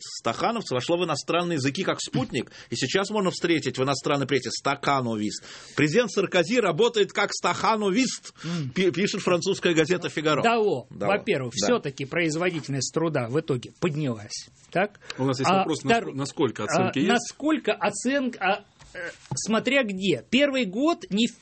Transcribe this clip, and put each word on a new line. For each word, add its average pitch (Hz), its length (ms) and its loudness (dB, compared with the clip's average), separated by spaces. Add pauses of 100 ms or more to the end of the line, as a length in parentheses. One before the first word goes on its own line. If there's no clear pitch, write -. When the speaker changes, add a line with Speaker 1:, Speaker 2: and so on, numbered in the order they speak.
(200)
Speaker 1:
«стахановцы» 160 540 -2
вошло 127 220 0
в 180 80 0
иностранные 165 520 0
языки 135 260 -2
как 156 180 -2
спутник, 220 520 -4 (180)
и 120 60 -4
сейчас 190 340 0
можно 202 220 0
встретить 156 460 0
в 131 40 2
иностранной 139 460 0
прессе 120 240 0
«стакановист». 120 920 -2 (320)
Президент 170 380 2
Саркози 190 480 2
работает 202 520 2
как 202 200 0
стахановист, 202 1000 0 (120)
Speaker 2:
М. 156 260 -4
Speaker 1:
пи-, 185 220 2
пишет 180 300 -2
французская 180 520 2
газета 160 340 2
«Фигаро». 151 360 0
Speaker 2:
Дало. 208 460 2
Speaker 1:
Дало. - 240 0
Speaker 2:
Во-первых, 147 460 -2
Speaker 1:
Да. 104 60 2
Speaker 2:
все-таки 143 380 0
производительность 156 880 -2
труда 156 340 0
в 139 120 0
итоге 131 400 -4
поднялась. 139 680 -4 (240)
Так? 190 300 0 (180)
Speaker 3:
У 131 60 0
нас 131 160 0
есть 143 100 4
Speaker 2:
А 190 80 6
Speaker 3:
вопрос, 165 220 0
Speaker 2:
втор-, 226 260 2
Speaker 3:
наск-, 151 100 -8
насколько 135 460 -2
Speaker 2:
а, 107 40 -4
Speaker 3:
оценки 180 340 2
есть? 202 100 2
Speaker 2:
насколько 240 600 0
оценка, 240 680 -2
а, 202 240 0 (300)
э, 175 160 -8 (240)
смотря 226 500 0
где. 185 460 -2
Первый 262 340 4
год, 285 460 0
не 214 160 2
ф-, - 160 -4